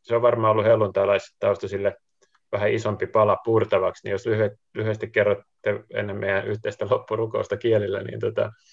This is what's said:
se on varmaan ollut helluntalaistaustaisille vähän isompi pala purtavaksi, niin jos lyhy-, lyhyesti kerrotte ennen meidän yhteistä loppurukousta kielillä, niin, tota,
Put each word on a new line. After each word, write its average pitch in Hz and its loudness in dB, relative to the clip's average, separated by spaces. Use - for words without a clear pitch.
se 117 -2
on 117 0
varmaan 113 4
ollut 107 2
helluntalaistaustaisille 98 0
vähän 104 0
isompi 107 -2
pala 107 4
purtavaksi, 98 2
niin 104 -4
jos 98 -4
lyhy-, 107 0
lyhyesti 110 -4
kerrotte - -2
ennen 104 -6
meidän 98 -2
yhteistä 104 -6
loppurukousta 110 -2
kielillä, 104 0
niin, 113 -10
tota, 107 -2